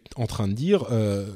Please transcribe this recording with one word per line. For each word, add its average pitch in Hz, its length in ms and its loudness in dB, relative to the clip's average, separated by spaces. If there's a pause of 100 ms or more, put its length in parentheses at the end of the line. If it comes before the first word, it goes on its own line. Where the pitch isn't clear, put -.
(160)
en 117 120 -2
train 104 200 -2
de 98 60 0
dire, 180 380 2
euh, 101 340 2 (100)